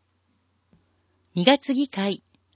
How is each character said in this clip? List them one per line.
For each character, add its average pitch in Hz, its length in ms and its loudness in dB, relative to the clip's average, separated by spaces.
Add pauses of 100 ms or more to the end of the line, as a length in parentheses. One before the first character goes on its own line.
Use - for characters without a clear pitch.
(1400)
二 175 80 -2
月 269 300 2
議 269 160 -2
会。 196 340 -6 (320)